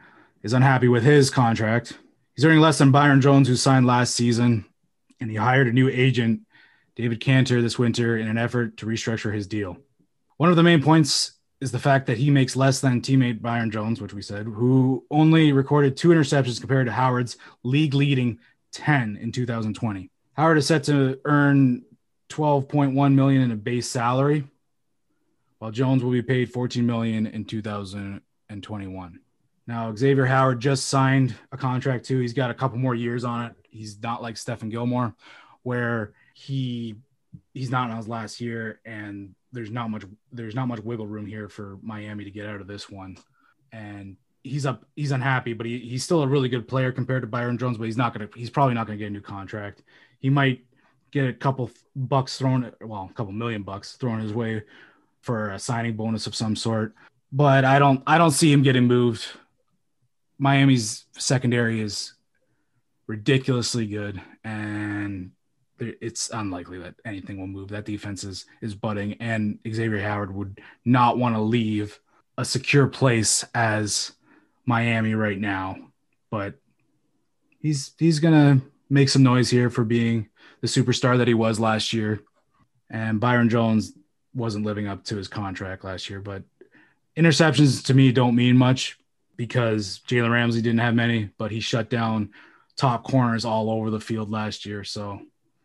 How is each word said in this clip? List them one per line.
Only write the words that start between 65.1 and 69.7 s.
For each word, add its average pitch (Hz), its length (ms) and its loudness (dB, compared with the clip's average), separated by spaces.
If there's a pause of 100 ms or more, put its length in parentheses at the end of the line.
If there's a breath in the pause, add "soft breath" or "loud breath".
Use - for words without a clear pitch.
there, 113 240 -10
it's - 300 -10
unlikely 90 480 -10
that 87 160 -16 (100)
anything 101 340 -12
will 95 80 -10
move. 98 220 -12
That 104 160 -10
defense 104 400 -10
is, 95 220 -14 (160 soft breath)
is 107 120 -8
budding, 104 460 -6
and 110 380 -4 (120)